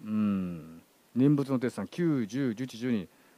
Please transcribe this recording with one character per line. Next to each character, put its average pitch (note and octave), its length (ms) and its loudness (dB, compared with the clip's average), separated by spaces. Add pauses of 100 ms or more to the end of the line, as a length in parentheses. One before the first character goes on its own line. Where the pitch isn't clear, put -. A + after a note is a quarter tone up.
う G#2+ 40 -10
ん。 F2+ 760 -2 (320)
念 C#3+ 220 6
仏 C3+ 140 0
の C3 80 0
鉄 A#2+ 160 -2
さ G2+ 80 -4
ん、 F#2+ 60 -6
九、 D3+ 380 0
十、 B2 280 -2
十 B2+ 100 -6
一、 B2 140 -12
十 B2 120 -4
二。 G2+ 180 0 (300)